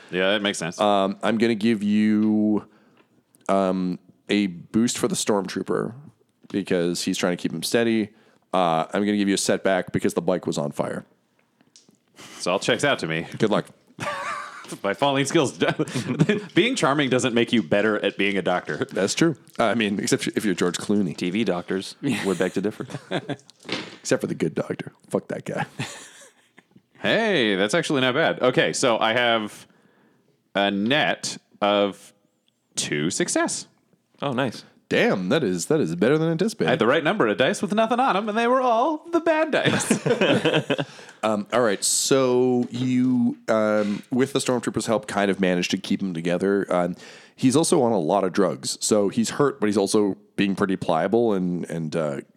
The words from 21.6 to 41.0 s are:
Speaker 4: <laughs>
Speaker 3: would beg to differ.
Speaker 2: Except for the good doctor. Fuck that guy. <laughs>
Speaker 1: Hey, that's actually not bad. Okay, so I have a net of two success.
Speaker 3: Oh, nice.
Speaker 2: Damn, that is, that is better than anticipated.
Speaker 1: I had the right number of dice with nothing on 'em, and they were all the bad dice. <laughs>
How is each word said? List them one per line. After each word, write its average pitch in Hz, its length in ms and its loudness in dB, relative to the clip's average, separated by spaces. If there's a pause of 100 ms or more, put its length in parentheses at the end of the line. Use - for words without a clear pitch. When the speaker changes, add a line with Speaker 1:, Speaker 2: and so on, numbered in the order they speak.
Speaker 4:
<laughs> 107 140 -4
Speaker 3:
would 92 140 0
beg 92 160 -2
to 98 80 -4
differ. 107 240 -6 (1120)
Speaker 2:
Except - 220 -2
for - 60 -4
the - 80 -8
good 82 180 -4
doctor. - 380 -8 (180)
Fuck - 200 -4
that - 160 -10
guy. - 260 -6
<laughs> - 140 -10 (1160)
Speaker 1:
Hey, 147 540 2
that's 98 180 2
actually 156 280 0
not 127 120 4
bad. 143 280 0
Okay, 127 320 2
so 117 260 2
I 110 140 2
have 117 520 0 (880)
a 101 160 2
net 101 680 -2 (240)
of 101 520 0 (640)
two 78 340 -2
success. - 580 -2 (540)
Speaker 3:
Oh, 139 120 -2
nice. 120 320 -4 (240)
Speaker 2:
Damn, 131 400 2
that 156 120 2
is, 90 260 -2
that 156 120 2
is 85 160 -2
better 117 220 4
than 160 120 0
anticipated. 170 380 -2
Speaker 1:
I 110 40 4
had 131 80 2
the 110 80 4
right 151 160 4
number 165 240 2
of 101 100 0
dice 160 240 2
with 190 120 -4
nothing 226 280 2
on 214 160 2
'em, 220 100 -4
and 208 100 -4
they 233 100 2
were 254 120 2
all 254 520 0
the 330 100 2
bad 320 300 2
dice. - 540 0
<laughs> - 1040 0 (140)